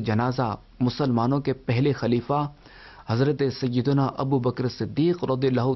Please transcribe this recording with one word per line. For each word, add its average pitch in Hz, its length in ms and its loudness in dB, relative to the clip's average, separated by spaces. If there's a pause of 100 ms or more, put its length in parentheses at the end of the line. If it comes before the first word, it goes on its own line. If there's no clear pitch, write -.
جنازہ 117 500 0 (240)
مسلمانوں 123 640 2
کے 139 120 -2
پہلے 131 400 0
خلیفہ 123 540 0 (600)
حضرت 135 340 0 (180)
سیدنا 131 480 2 (100)
ابو 135 220 0
بکر 123 280 -2
صدیق 139 560 -2
رضی 131 240 0
اللہ 127 280 2